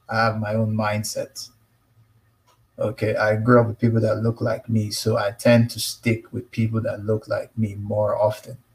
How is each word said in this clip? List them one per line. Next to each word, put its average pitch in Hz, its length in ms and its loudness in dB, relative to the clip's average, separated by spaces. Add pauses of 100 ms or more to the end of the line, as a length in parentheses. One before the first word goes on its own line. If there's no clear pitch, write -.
(100)
I 113 60 -4
have 113 220 2
my 107 160 -4
own 110 220 0
mindset. - 720 -4 (1300)
Okay, - 380 -2
I 107 200 2
grew 120 220 6
up 113 100 4
with 107 100 -8
people 113 240 2
that 110 200 0
look 117 200 0
like 113 260 -4
me, 110 220 0
so 113 260 0
I 104 140 -2
tend 117 400 4
to 107 100 -10
stick - 540 -4
with - 160 -10
people 113 320 -2
that 104 240 -6
look 107 200 -2
like - 300 -6
me 104 200 -2
more 104 400 -2
often. - 420 -2 (160)